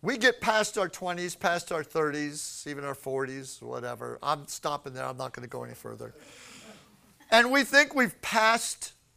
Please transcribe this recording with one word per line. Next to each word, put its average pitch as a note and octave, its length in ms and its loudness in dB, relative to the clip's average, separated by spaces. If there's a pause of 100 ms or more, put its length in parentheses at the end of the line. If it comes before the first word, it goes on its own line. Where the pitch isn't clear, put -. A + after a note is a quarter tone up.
We A#3 140 -2
get A#3+ 240 4
past G#3+ 360 2
our F#3 120 0
twenties, F3 440 -6
past F3 380 -2
our D#3+ 120 -2
thirties, D3 840 -4
even C#3+ 140 -8
our C#3 100 -6
forties, C3+ 680 -6
whatever. A#2+ 600 -10
I'm C#3+ 260 -2
stopping C#3+ 460 -6
there. C3 120 -8
I'm C3 120 -8
not C3 160 -8
gonna B2 140 -14
go B2 160 -10
any A#2+ 100 -12
further. A#2 400 -14 (1200)
And A#3+ 200 8
we C#4 120 6
think C#4+ 320 6
we've B3 260 2
passed - 720 2 (240)